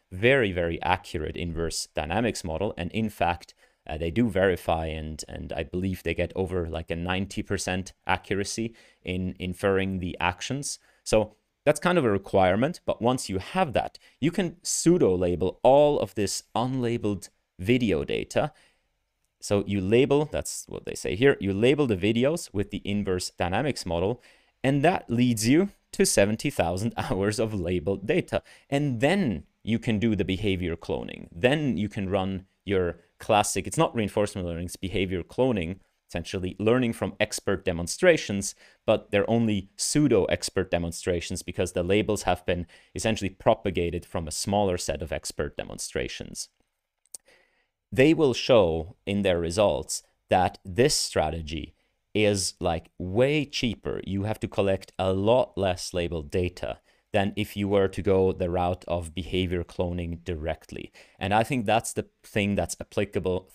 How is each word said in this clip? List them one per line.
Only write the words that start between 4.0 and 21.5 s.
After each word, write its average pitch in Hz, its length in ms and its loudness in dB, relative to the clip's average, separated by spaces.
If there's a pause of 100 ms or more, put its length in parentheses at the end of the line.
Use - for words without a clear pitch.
do 113 180 2
verify, 87 580 0
and, 78 420 -8
and 78 240 -10
I - 100 -6
believe 92 400 -4
they 82 100 -2
get 87 220 -4
over, 90 320 -2
like, 82 240 -8
a 82 60 -2
ninety 92 440 -4
percent 95 520 -4 (120)
accuracy 101 720 -4 (300)
in 92 340 -6
inferring 95 600 0
the 87 200 -6
actions. 127 600 -4 (260)
So 107 320 2 (260)
that's 147 160 2
kind 180 180 2
of 156 60 2
a 113 80 4
requirement, 98 760 2
but - 160 -2
once 123 280 0
you 95 80 -2
have 165 340 -2
that, - 260 -2 (220)
you 156 120 0
can 170 320 -2
pseudo 151 520 4
label 90 480 0
all 147 360 6
of 104 160 -4
this - 280 -2 (100)
unlabeled 117 760 -2 (280)
video 101 460 2
data. 57 480 -2 (920)
So 101 240 0
you 98 160 0
label, 131 440 4
that's - 420 -8
what - 180 -12
they - 80 -10
say - 220 -4
here, 131 240 4
you 98 120 -2